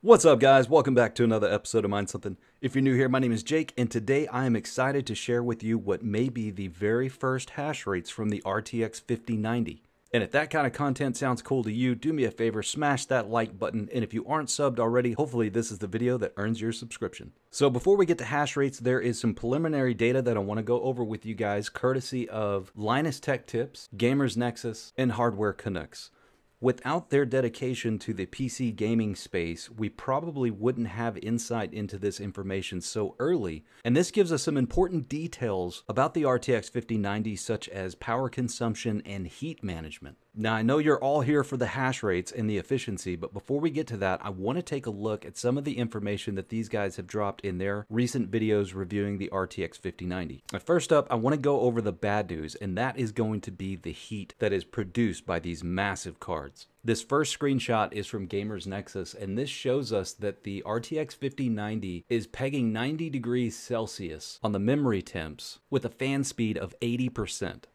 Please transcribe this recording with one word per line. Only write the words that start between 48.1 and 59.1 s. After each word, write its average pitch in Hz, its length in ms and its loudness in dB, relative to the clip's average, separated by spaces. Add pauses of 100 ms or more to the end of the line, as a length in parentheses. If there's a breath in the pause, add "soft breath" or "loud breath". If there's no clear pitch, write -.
videos 104 420 2
reviewing 101 440 -2
the 98 120 -4
R 95 160 0
T 95 160 -6
X 82 140 -6
fifty 87 300 -8
ninety. 87 440 -6
Now, 98 100 -6
first 165 340 2
up, 143 160 4
I 123 60 2
want 123 180 2
to 147 60 -2
go 139 200 2
over 117 220 2
the 104 100 0
bad 101 380 0
news, 78 240 -6
and 98 240 -4
that 127 200 -2
is 113 140 -2
going 110 300 0
to - 80 -10
be 95 260 -6
the 85 160 -8
heat - 460 -10
that 104 140 2
is 95 120 0
produced 104 640 -2
by 85 140 0
these 82 220 -6
massive 92 580 -4
cards. 73 340 -8 (300)
This 113 180 0
first 143 340 0
screenshot 123 560 0
is 104 140 -6
from 98 220 -8
Gamers 101 380 -6
Nexus, 95 480 -8